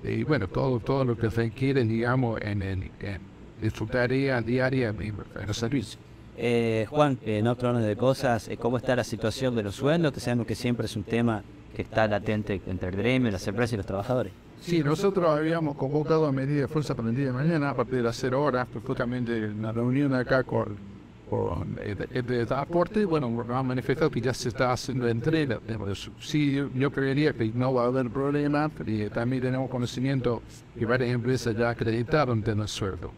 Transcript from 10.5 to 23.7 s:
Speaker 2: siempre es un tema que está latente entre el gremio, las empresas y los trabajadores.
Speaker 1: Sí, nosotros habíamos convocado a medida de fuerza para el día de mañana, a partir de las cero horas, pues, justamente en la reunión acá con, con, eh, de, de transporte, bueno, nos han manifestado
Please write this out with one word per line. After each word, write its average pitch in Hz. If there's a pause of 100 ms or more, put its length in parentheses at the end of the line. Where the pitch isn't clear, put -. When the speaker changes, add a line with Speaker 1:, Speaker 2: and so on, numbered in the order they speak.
Speaker 2:
siempre 117
es -
un 107
tema 113 (320)
que 104
está 110
latente 104
entre 92
el 90
gremio, 123
las 92
empresas 113
y 113
los 95
trabajadores. 98 (280)
Speaker 1:
Sí, 170
nosotros 175
habíamos 156
convocado 151
a 143
medida 139
de 127
fuerza 147
para 117
el 117
día 139
de 131
mañana, 143
a 131
partir 123
de 123
las 117
cero 135
horas, 123
pues, 107
justamente 123
en 107
la 113
reunión 127
acá 127
con, 107 (540)
con, 107
eh, 104
de, 127
de 120
transporte, 170
bueno, 156
nos 117
han 131
manifestado 127